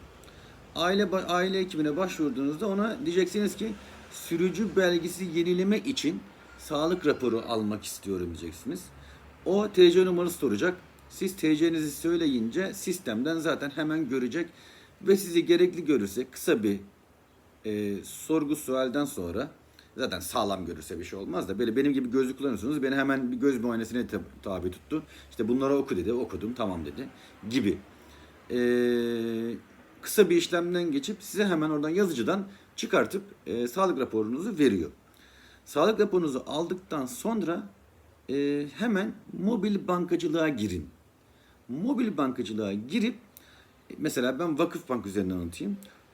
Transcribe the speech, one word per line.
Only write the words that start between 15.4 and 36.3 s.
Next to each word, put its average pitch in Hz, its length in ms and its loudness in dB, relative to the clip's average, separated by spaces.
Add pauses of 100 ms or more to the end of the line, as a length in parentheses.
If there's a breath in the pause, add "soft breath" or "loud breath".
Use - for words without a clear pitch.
gerekli 170 380 4
görürse 123 460 2
kısa - 320 0
bir, 101 180 2 (840)
e, 104 380 -4
sorgu 151 520 -2
sualden 131 480 0
sonra, 104 460 -6 (460 soft breath)
zaten 98 240 -4
sağlam 98 460 -2
görürse 82 320 -10
bir 87 60 -8
şey 98 140 -10
olmaz 101 300 -4
da, 98 100 -4
böyle 113 180 0
benim 139 160 4
gibi 131 180 -2
gözlük 131 280 0
kullanıyorsunuz, 131 440 -2
beni 135 120 0
hemen 135 380 0
bir 127 40 -2
göz 127 240 2
muayenesine 117 460 -2
tab-, - 360 -8
tabi 92 280 -4
tuttu. 151 320 -6 (280 loud breath)
İşte, 110 180 -2
"Bunları 135 280 2
oku." 135 200 0
dedi, 92 160 0
okudum, 110 420 -4
"Tamam." 92 320 -4
dedi 113 220 -10 (420 loud breath)
gibi. 113 280 0 (720 loud breath)
E, 123 80 -2 (1400)
kısa 190 280 4
bir 175 60 4
işlemden 175 560 0
geçip 143 280 -4
size 208 240 -2
hemen 156 260 2
oradan 151 180 0
yazıcıdan 170 600 0 (280 loud breath)
çıkartıp, 180 460 0 (240)
e, 120 220 -2
sağlık 180 300 2
raporunuzu 131 600 -2
veriyor. 98 320 4 (720 soft breath)
Sağlık 185 360 2
raporunuzu 175 460 2